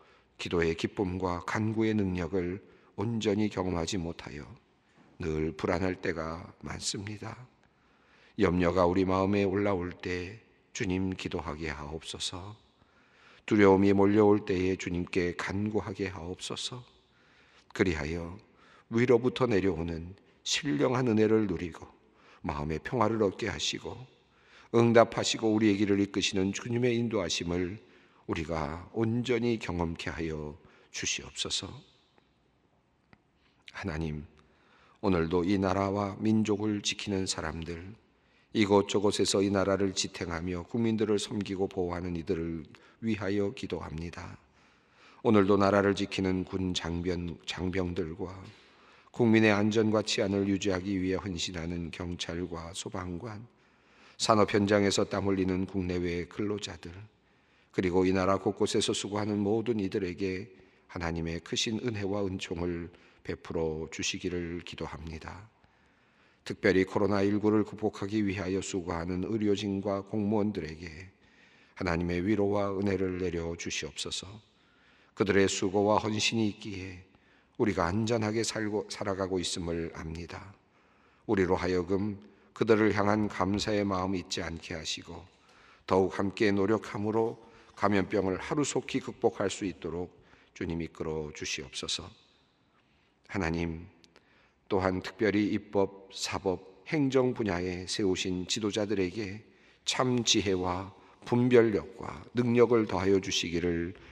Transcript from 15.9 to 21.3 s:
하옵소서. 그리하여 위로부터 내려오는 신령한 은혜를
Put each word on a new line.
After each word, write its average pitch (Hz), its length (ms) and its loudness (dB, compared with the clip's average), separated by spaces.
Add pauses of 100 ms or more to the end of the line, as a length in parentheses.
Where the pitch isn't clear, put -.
하옵소서. 92 800 -10 (920)
그리하여 85 640 -2 (520)
위로부터 123 580 4
내려오는 85 640 0 (300)
신령한 135 640 0
은혜를 110 400 4